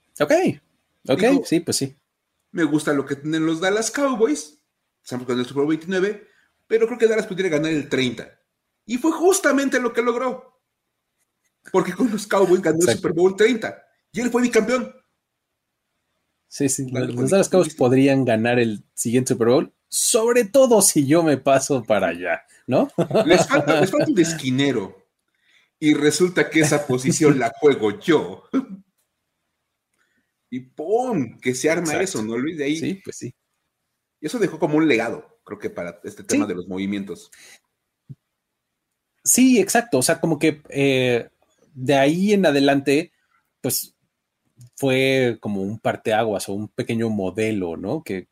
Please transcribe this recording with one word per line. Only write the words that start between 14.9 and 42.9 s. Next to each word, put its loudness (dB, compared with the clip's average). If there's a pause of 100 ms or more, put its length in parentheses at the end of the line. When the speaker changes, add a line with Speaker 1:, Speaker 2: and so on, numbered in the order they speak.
Speaker 1:
Sí, -2
sí. -6
Speaker 2:
Dale, -4
Speaker 1:
Los -8
Speaker 2:
pues, -2
Speaker 1:
Dallas 2
Cowboys 2
Speaker 2:
listo. -8
Speaker 1:
podrían 4
ganar 2
el -2 (100)
siguiente -2
Super 0
Bowl, 2 (140)
sobre 0
todo 4
si 2
yo 4
me 2
paso 2
para 2
allá, -6 (240)
¿no? 2
<laughs> 0
Speaker 2:
Les 4
falta, 2
les 2
falta 0
un 2
esquinero. -2 (720)
Y 2
resulta 0
que 0
esa 2
posición 2
la 0
juego 2
yo. 0 (2000)
Y -10
¡pum! -4
Que -2
se 0
arma -2
Speaker 1:
Exacto. -2
Speaker 2:
eso, -4
¿no, -6
Luis? -6
De -6
ahí. -4
Speaker 1:
Sí, -6
pues -16
sí. -14 (880)
Speaker 2:
Y -8
eso -6
dejó -4
como 0
un 2
legado, -2
creo -16
que -8
para -12
este -16
tema -2
Speaker 1:
Sí. -4
Speaker 2:
de -6
los -10
movimientos. -8 (1900)
Speaker 1:
Sí, 4
exacto. 0
O 2
sea, 0
como 0
que, 0
eh, 0 (440)
de 0
ahí 2
en 4
adelante, 2 (500)